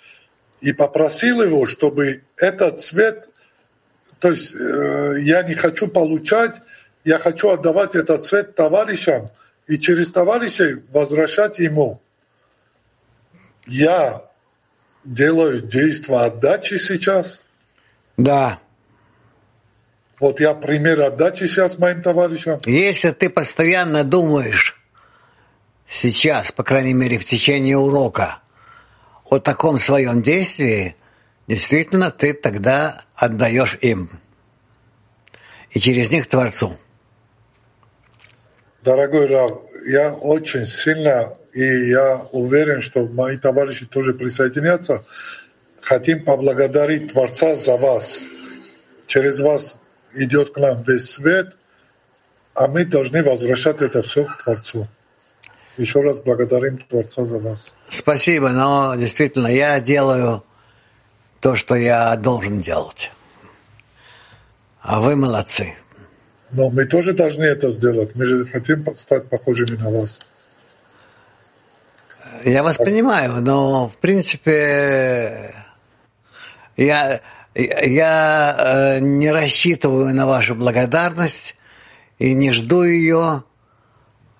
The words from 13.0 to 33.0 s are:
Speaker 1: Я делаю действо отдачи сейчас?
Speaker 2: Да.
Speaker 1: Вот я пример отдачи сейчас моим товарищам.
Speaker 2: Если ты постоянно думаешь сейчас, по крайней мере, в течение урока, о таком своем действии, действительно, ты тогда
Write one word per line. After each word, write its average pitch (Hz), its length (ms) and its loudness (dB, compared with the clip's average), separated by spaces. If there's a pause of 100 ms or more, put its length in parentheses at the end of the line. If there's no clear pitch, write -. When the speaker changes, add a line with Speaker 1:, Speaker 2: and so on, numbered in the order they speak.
Speaker 1:
Я 143 560 0 (840)
делаю 139 580 0
действо 127 640 0
отдачи 160 540 0
сейчас? 185 640 -2 (760)
Speaker 2:
Да. 131 440 2 (1600)
Speaker 1:
Вот 139 180 2
я 151 160 2
пример 151 480 0
отдачи 170 460 0
сейчас 180 300 0
моим 175 240 0
товарищам. 165 600 0
Speaker 2:
Если 170 460 2
ты 175 180 -2
постоянно 165 760 0
думаешь 147 760 0 (1040)
сейчас, 123 680 0
по - 100 -8
крайней 131 320 0
мере, 123 240 0
в 110 60 -6
течение 135 520 0
урока, 139 600 0 (840)
о 135 160 2
таком 147 380 0
своем 123 440 2
действии, 120 720 0 (540)
действительно, 156 640 0
ты 143 220 0
тогда 131 680 -2 (140)